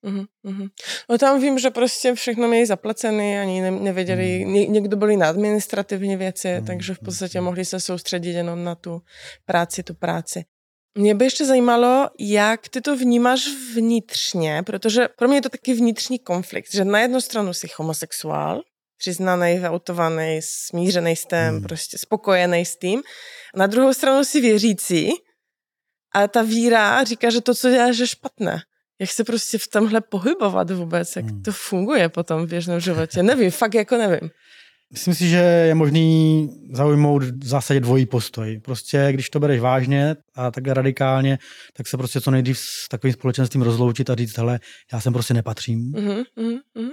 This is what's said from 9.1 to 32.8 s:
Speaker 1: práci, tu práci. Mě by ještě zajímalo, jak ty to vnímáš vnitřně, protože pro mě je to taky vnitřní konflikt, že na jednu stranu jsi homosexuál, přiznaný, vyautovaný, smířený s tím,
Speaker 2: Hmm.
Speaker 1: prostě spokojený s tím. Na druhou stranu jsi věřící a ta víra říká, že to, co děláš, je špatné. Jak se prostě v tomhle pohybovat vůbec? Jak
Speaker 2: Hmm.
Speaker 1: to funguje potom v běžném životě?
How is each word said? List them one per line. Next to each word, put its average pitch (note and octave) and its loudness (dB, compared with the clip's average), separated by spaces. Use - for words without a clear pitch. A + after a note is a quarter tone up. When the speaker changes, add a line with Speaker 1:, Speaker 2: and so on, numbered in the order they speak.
Speaker 1:
práci, F3 -2
tu - -12
práci. E3+ -6
Mě G#3 4
by A3+ 4
ještě C4 0
zajímalo, B3 4
jak G#3 0
ty B3+ -8
to D4 -2
vnímáš B3 2
vnitřně, G#3 -2
protože A3 0
pro A#3+ 2
mě C#4 6
je C#4 2
to B3+ -4
taky - -4
vnitřní A#3 0
konflikt, - -6
že G3 0
na G#3 2
jednu B3 2
stranu G#3 -4
jsi - -10
homosexuál, D#3 -6
přiznaný, F3+ 0
vyautovaný, E3 -2
smířený F3 -2
s - -10
tím, E3+ -2
Speaker 2:
Hmm. D#3+ -4
Speaker 1:
prostě D#3+ -10
spokojený F3+ 0
s - -10
tím. G3 -2
Na F#3+ 2
druhou B3+ 4
stranu C4+ 2
jsi C#4+ 0
věřící G#3 2
a G3+ 4
ta A3+ 2
víra A3+ 4
říká, A#3 0
že A#3 2
to, A#3+ 0
co B3+ 0
děláš, B3 4
je A#3+ 0
špatné. F3 -6
Jak F#3+ -4
se - -4
prostě A3+ -4
v - -6
tomhle G#3+ 2
pohybovat G3 -2
vůbec? E3+ -4
Jak A2+ -6
Speaker 2:
Hmm. G#2 -8
Speaker 1:
to G#3+ -6
funguje G3 0
potom E3 -2
v E3 -6
běžném F3 -4
životě? E3+ -2